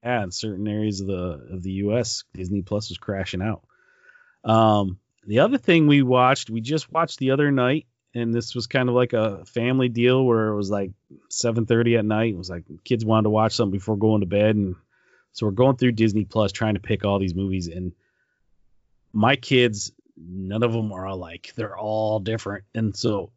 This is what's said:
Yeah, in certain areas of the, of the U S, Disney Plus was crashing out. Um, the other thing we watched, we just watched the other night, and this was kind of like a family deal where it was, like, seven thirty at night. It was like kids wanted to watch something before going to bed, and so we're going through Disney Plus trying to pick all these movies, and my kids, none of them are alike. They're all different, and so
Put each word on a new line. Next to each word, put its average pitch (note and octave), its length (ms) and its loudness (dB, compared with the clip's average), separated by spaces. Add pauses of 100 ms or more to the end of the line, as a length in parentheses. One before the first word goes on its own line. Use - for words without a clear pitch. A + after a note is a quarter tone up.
Yeah, A#2+ 200 -2
in F2+ 80 -8
certain G#2 360 -6
areas G#2+ 320 -2
of G2 80 -6
the, F2+ 460 -6
of F#2 100 -10
the F#2+ 100 -6
U G2+ 240 -2
S, - 260 -4 (100)
Disney F#2+ 300 -4
Plus G#2 260 -6
was E2+ 80 -12
crashing F#2+ 440 -6
out. G#2+ 220 -6 (800)
Um, G#2+ 540 4 (280)
the G#2 140 0
other A3+ 180 4
thing E3 300 4
we C#3+ 140 6
watched, B2+ 480 4
we A2+ 100 -4
just C#3+ 320 -4
watched E3 280 -2
the C3 120 2
other C#3+ 200 2
night, C3 340 2 (280)
and A#2 200 -2
this A#2 200 -4
was A#2 140 -6
kind B2+ 220 0
of A#2+ 60 0
like B2 180 2
a G#2 320 -2
family B2 420 0
deal B2 380 2
where A2+ 220 2
it G#2+ 100 -2
was, G2+ 120 -4
like, G2 220 -4 (380)
seven A#2 360 -2
thirty A#2 300 4
at A2 100 2
night. G#2+ 280 0
It F2+ 40 -8
was F2+ 120 -12
like F2 160 -10 (180)
kids A2+ 220 -2
wanted A2 180 4
to G#2+ 60 2
watch G#2+ 260 2
something G#2 160 0
before G2+ 240 -4
going G#2+ 260 2
to F#2 60 -2
bed, G#2 300 2
and F#2+ 180 -2 (560)
so - 140 -6
we're G#2 80 0
going B2+ 240 4
through B2 160 2
Disney G#2+ 320 2
Plus G2+ 260 0
trying A2 220 -2
to G2 80 -2
pick G#2 240 -4
all G2+ 140 2
these F#2+ 160 -2
movies, F#2+ 340 -4
and F2+ 240 -10 (1200)
my A#2 220 2
kids, A#2+ 560 0 (260)
none F#2+ 460 -6
of A#2 100 0
them A2 180 -4
are F#2 140 -10
alike. F2+ 500 -12
They're G2+ 220 -8
all G#2+ 420 -2
different, G2+ 460 -6 (100)
and A2 200 -2
so G#2 420 -4